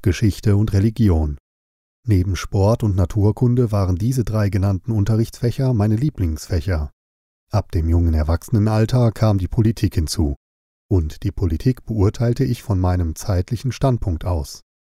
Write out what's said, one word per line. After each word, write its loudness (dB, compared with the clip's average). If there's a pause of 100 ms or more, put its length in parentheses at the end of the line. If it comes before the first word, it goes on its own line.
Geschichte 2
und 2
Religion. 2 (680)
Neben 2
Sport 0
und 0
Naturkunde 2
waren 0
diese 0
drei 0
genannten 0
Unterrichtsfächer 0
meine 2
Lieblingsfächer. -2 (580)
Ab -2
dem -2
jungen 2
Erwachsenenalter 0
kam 2
die -2
Politik 0
hinzu. -2 (520)
Und -2
die -2
Politik -2
beurteilte 0
ich -4
von -2
meinem 0
zeitlichen -4
Standpunkt -2
aus. -6 (260)